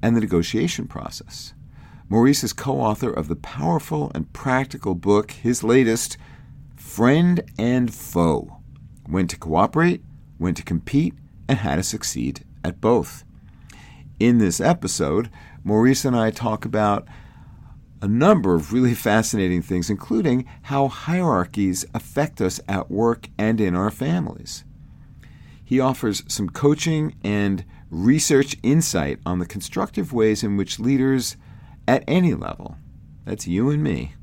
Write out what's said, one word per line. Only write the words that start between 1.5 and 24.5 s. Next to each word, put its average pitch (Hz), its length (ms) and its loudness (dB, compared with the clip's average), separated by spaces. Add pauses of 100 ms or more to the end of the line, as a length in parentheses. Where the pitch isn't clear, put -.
Maurice 120 360 4
is 110 80 -4
co-author 123 580 -2
of 78 160 -4
the 80 100 -2
powerful 82 760 -4
and 76 180 -6
practical 127 640 -2
book, 101 380 2
his 120 320 -2
latest, 117 520 4 (600)
Friend 170 680 2 (160)
and 120 340 0
Foe, - 680 -2 (480)
When 90 200 0
to - 100 -8
Cooperate, 113 680 0 (360)
When 87 160 -2
to - 80 -14
Compete, 135 520 -2 (340)
and 135 100 0
How 85 180 -2
to 90 60 -2
Succeed - 600 -6 (200)
at - 160 -8
Both. 107 440 0 (960)
In 120 180 4
this 95 220 2
episode, 104 680 0 (340)
Maurice 113 400 4
and 127 120 2
I 110 140 2
talk 110 340 -4
about 107 420 0 (960)
a 104 80 -4
number 123 460 4
of 80 180 0
really 123 220 2
fascinating 104 680 0
things, 90 280 -2
including 131 540 0 (180)
how 139 240 0
hierarchies 101 1040 -2
affect - 480 -4
us 92 280 -2
at 95 200 -4
work 117 480 -2
and 110 240 0
in 95 140 2
our 95 160 0
families. - 760 -6 (1000)